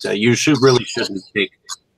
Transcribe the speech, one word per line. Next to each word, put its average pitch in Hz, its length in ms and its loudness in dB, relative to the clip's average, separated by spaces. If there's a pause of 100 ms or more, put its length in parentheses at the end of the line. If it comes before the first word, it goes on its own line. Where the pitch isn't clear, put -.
uh, - 60 -4
you 113 240 2
should, 147 260 2
really 123 240 4
shouldn't 101 380 -8 (100)
take, 98 200 -4 (460)